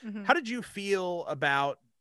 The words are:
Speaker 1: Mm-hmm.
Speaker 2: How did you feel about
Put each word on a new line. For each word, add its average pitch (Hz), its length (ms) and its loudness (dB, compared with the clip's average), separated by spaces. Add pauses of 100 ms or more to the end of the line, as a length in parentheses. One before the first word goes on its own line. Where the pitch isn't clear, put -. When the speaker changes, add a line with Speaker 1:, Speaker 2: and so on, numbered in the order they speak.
Speaker 1:
Mm-hmm. 214 200 -8
Speaker 2:
How 196 100 6
did 294 160 0
you 240 140 -4
feel 185 640 -2
about 139 520 2 (220)